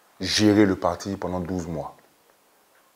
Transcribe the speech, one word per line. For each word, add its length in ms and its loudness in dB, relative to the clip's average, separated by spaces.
gérer 460 4
le 100 2
parti 400 -4
pendant 240 -6
douze 260 -6
mois, 300 -10